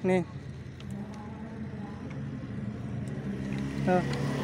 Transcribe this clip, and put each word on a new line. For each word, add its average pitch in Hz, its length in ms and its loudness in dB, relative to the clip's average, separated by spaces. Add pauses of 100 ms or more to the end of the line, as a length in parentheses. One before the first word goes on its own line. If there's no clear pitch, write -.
nih. 185 160 8 (3500)
Tuh, 180 200 8 (420)